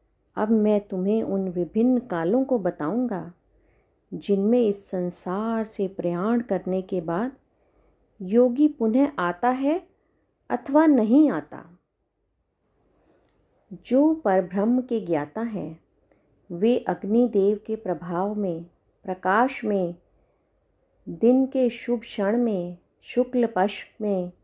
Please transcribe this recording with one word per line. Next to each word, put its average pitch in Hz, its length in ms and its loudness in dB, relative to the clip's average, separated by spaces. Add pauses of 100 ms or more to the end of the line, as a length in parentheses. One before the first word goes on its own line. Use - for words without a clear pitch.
(360)
अब 208 140 -2
मैं 214 300 4
तुम्हें 202 420 -2
उन 196 260 -2
विभिन्न 220 500 0
कालों 196 460 0
को 262 140 0
बताऊंगा, 180 720 -4 (840)
जिनमें 208 540 2
इस 202 180 -4
संसार 196 800 -4
से 208 240 -6
प्रयाण 185 520 -2
करने 185 420 -4
के 185 180 -4
बाद 175 320 -4 (920)
योगी 247 460 4
पुनः 262 500 2
आता 180 300 0
है 277 400 -2 (640)
अथवा 277 360 2
नहीं 262 440 6
आता। 175 480 -8 (2000)
जो 294 280 4
परब्रह्म 202 640 0
के 240 200 -4
ज्ञाता 165 400 -4
हैं, 175 400 -8 (720)
वे 220 260 2
अग्निदेव 208 880 0
के 220 100 -6
प्रभाव 180 580 -4
में, 175 300 -4 (400)
प्रकाश 196 600 0
में, 190 300 -2 (1120)
दिन 247 380 2
के 262 240 0
शुभ 240 300 -6
क्षण 214 380 -2
में, 180 400 -4 (240)
शुक्ल 247 440 0
पक्ष 202 380 -2 (180)
में 185 300 -2 (120)